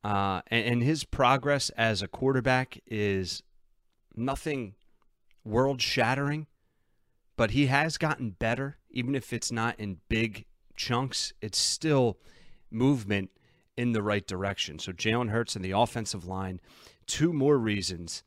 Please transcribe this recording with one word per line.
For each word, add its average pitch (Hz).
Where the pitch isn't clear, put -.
Uh, 98
and, 113
and 120
his 147
progress 135
as 113
a 101
quarterback 131
is 101
nothing 127
world-shattering, 131
but 113
he 135
has 147
gotten 139
better, 120
even 123
if 123
it's -
not 117
in 98
big 110
chunks. -
It's 107
still 135
movement 110
in 120
the 110
right 101
direction. 95
So 95
Jalen 110
Hurts 113
and 95
the 92
offensive 107
line, 95
two 165
more 143
reasons. 95